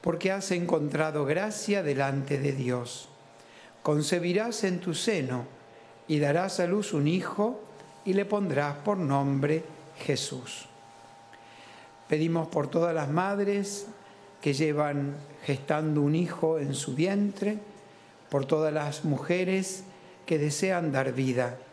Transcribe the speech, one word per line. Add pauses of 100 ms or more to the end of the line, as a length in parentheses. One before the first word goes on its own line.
porque
has
encontrado
gracia
delante
de
Dios. (720)
Concebirás
en
tu
seno (640)
y
darás
a
luz
un
hijo (400)
y
le
pondrás
por
nombre (340)
Jesús". (1400)
Pedimos
por
todas
las
madres (540)
que
llevan (300)
gestando
un
hijo
en
su
vientre, (720)
por
todas
las
mujeres (420)
que
desean
dar
vida (160)